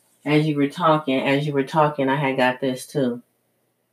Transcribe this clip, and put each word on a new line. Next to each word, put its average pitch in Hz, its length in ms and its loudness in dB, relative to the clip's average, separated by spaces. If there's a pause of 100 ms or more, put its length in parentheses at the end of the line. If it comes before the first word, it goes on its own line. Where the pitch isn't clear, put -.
(240)
As 151 240 2
you 151 80 0
were 143 140 0
talking, 151 500 0
as 139 260 0
you 151 60 -4
were 139 120 0
talking, 147 440 0
I 131 80 0
had 135 220 -2
got 127 240 0
this 131 260 -6
too. 123 340 -2 (720)